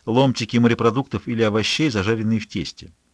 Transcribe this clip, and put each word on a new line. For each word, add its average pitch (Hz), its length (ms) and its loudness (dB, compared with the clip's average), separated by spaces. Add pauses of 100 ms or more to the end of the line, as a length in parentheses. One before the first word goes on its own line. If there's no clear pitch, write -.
ломтики 120 520 2
морепродуктов 117 680 0
или 113 160 -2
овощей, 110 480 0
зажаренные 110 480 0
в 104 80 -8
тесте. - 460 -10 (220)